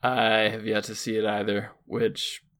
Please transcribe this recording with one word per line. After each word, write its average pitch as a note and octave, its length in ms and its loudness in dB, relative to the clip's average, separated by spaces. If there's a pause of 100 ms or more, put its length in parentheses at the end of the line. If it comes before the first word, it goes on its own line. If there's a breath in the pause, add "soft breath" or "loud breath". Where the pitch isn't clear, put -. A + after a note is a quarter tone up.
I A2 480 4
have A2 160 -6
yet G#2+ 200 0
to A2 100 -10
see A2+ 200 -4
it G#2+ 100 0
either, G#2 460 -2 (140)
which - 560 -4 (180)